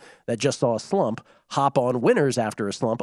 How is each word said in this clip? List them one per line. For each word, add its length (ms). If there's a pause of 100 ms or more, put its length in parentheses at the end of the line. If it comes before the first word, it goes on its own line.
(260)
that 120
just 200
saw 160
a 60
slump, 460 (220)
hop 300
on 240
winners 340
after 320
a 40
slump, 300